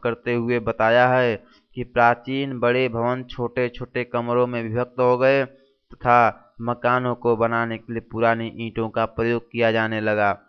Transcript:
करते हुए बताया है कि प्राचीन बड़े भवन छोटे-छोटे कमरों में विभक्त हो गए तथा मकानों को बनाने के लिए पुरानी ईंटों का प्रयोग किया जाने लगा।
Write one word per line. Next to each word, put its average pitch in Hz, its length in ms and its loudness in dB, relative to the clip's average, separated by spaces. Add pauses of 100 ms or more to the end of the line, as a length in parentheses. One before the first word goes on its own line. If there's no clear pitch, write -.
करते 120 300 -4
हुए 120 260 0
बताया 113 480 2
है 123 360 0 (320)
कि 123 80 -8
प्राचीन 123 760 0
बड़े 123 300 0
भवन 120 340 -4
छोटे-छोटे 123 800 -6
कमरों 120 440 -2
में 120 160 -6
विभक्त 117 360 -6
हो 123 180 4
गए 135 280 2 (480)
तथा 120 680 2
मकानों 120 540 0
को 120 200 2
बनाने 117 420 -2
के 117 160 -12
लिए 113 80 -6 (100)
पुरानी 113 440 0
ईंटों 113 340 -6
का 113 160 -2
प्रयोग 117 460 -4
किया 117 200 0
जाने 110 300 0
लगा। 107 480 0